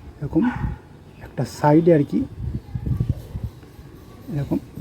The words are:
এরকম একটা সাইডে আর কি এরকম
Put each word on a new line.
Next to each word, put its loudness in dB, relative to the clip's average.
এরকম 0
একটা -6
সাইডে 6
আর 6
কি 0
এরকম -2